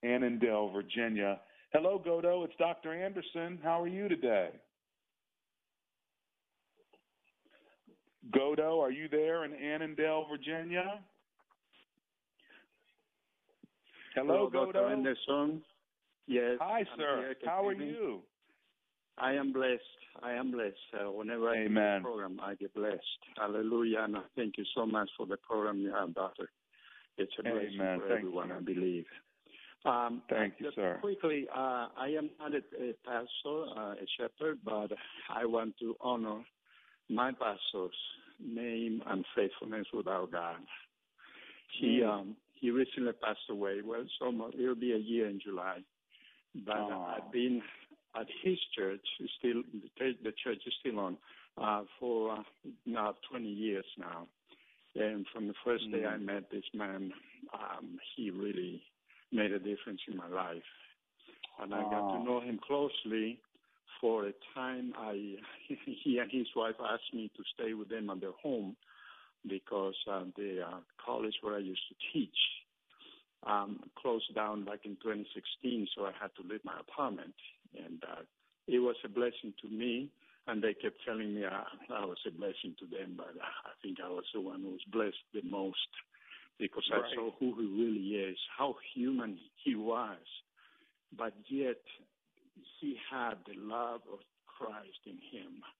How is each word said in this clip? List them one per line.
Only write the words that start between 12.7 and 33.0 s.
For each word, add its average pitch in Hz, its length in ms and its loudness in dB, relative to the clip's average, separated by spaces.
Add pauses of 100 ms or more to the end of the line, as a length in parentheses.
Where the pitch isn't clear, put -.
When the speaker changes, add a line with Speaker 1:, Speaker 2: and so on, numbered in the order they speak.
Speaker 1:
Hello, 143 340 6
Speaker 2:
Hello, - 20 4
Doctor 127 300 4
Speaker 1:
Godo. 131 120 6
Speaker 2:
Anderson. 139 760 2 (600)
Yes, 123 340 4
Speaker 1:
Hi, 202 180 2
Speaker 2:
I'm 185 180 -2
Speaker 1:
sir. 143 200 2
Speaker 2:
here. 131 180 -2
Can - 140 -4
Speaker 1:
How 185 140 4
Speaker 2:
you 202 40 4
Speaker 1:
are 196 60 2
Speaker 2:
hear 147 120 -2
me? 147 60 -2
Speaker 1:
you? 156 320 -2 (920)
Speaker 2:
I 131 160 4
am 139 180 2
blessed. 127 320 4 (400)
I 120 80 -2
am 127 200 0
blessed. 113 260 0 (160)
Uh, 101 180 -2
whenever 113 380 0
I 117 60 6
hear 110 100 4
Speaker 1:
Amen. 104 380 6
Speaker 2:
the 127 40 -2
program, 101 340 -2
I 98 140 -4
get 98 180 -8
blessed. 104 460 -2 (160)
Hallelujah. 110 640 2
And 110 160 0
I 98 60 -2 (160)
thank 113 200 -2
you 104 60 -2 (100)
so 120 120 2
much 107 320 2
for 110 80 -2
the 95 100 -2
program 107 440 0
you 98 120 2
have, 98 220 0
Doctor. 95 360 -4 (680)
It's 95 200 -2
a 107 60 -6
blessing 104 380 0
Speaker 1:
Amen. 92 180 2
Speaker 2:
for 101 80 -2
Speaker 1:
Thank 113 120 4
Speaker 2:
everyone, 87 280 -2
Speaker 1:
you. 90 80 -4
Speaker 2:
I 92 40 -6
believe. 90 480 2 (800)
Um, 120 440 2
Speaker 1:
Thank 107 300 4
you, - 80 -4
Speaker 2:
just 143 100 -4
Speaker 1:
sir. 90 220 4
Speaker 2:
quickly, 165 460 2 (100)
uh, 127 400 0
I 131 120 -2 (100)
am 151 220 -2
not 151 160 -4
a, - 20 4 (240)
a 123 120 -2 (120)